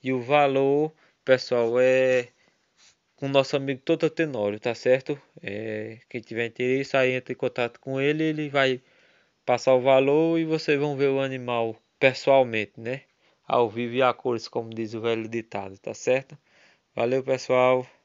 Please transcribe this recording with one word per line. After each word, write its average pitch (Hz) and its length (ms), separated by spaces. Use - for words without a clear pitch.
E 131 100
o 127 80
valor, 139 720
pessoal, 123 560
é 127 480
com 139 100
nosso 139 300
amigo 139 260
Toto 160 280
Tenório, 107 500
tá 120 140
certo? 131 440
É, 110 640
quem 120 140
tiver 117 240
interesse, 131 500
aí 127 180
entra 127 200
em - 40
contato 120 440
com 135 180
ele, 151 240
ele 156 280
vai 131 320
passar 127 280
o 127 60
valor 139 580
e 160 60
vocês 156 340
vão 143 160
ver 139 140
o 135 140
animal 120 520
pessoalmente, 127 760
né? 120 280
Ao 120 220
vivo 117 240
e 131 80
a 123 100
cores, 120 340
como 117 220
diz 113 240
o 117 80
velho 113 260
ditado, 101 520
tá 117 160
certo? 135 420
Valeu, 123 280
pessoal. 127 640